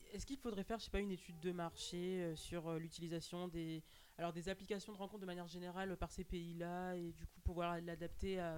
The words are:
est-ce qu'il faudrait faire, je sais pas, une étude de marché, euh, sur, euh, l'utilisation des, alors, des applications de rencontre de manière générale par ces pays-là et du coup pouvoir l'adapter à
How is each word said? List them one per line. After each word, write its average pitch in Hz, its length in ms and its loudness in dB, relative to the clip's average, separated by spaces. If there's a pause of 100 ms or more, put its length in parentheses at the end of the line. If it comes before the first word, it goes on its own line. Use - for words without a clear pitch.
(120)
est-ce 190 140 -2
qu'il 269 120 -2
faudrait 196 260 0
faire, 226 140 2
je - 60 -8
sais - 60 -8
pas, 196 100 4
une 202 120 2
étude 170 280 -6
de 180 120 2
marché, 180 680 2
euh, 165 140 2
sur, 165 320 -2
euh, 165 100 4
l'utilisation 165 680 -2
des, 160 340 -2 (340)
alors, 170 160 2
des 170 160 -2
applications 190 440 -2
de 196 60 -8
rencontre 196 240 -4
de 190 40 -2
manière 175 220 -2
générale 180 480 0
par - 160 0
ces 185 120 -2
pays-là 175 720 0
et 170 180 0
du 160 140 -8
coup - 160 -10
pouvoir 170 380 4
l'adapter 175 580 2
à 165 200 2